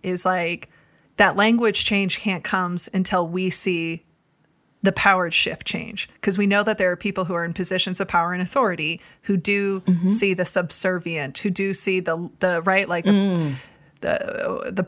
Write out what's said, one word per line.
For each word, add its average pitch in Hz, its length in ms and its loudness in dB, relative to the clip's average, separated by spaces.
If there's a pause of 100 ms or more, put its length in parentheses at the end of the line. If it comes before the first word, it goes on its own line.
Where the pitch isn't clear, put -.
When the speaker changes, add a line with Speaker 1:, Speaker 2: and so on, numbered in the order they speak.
Speaker 1:
is, 185 220 -4
like, 175 440 -2 (480)
that 185 180 4
language 220 500 2
change 196 340 -2
can't 190 240 -4
comes 180 500 -2
until 185 340 0
we 185 220 -2
see 165 560 -2 (760)
the 190 120 4
power 185 380 4
shift - 340 0
change. - 440 -8 (120)
'Cause 190 160 0
we 202 100 2
know 202 160 4
that 214 140 0
there 185 140 2
are 180 40 -4
people 190 300 -4
who 180 80 -4
are 170 100 -2
in 170 100 -6
positions 185 460 -2
of 190 80 -2
power 170 260 2
and 180 80 -2
authority 170 600 -2 (220)
who 202 120 0
do 196 460 0
Speaker 2:
Mm-hmm. 180 280 4
Speaker 1:
see 202 240 4
the 180 120 -2
subservient, 165 960 -2
who 202 100 -2
do 196 240 -2
see 185 260 0
the, 170 300 -4 (100)
the, 180 220 0
right, 190 260 2
like, 170 180 -2
the, 202 60 6
Speaker 2:
Mm. 180 440 2 (460)
Speaker 1:
the, - 880 -4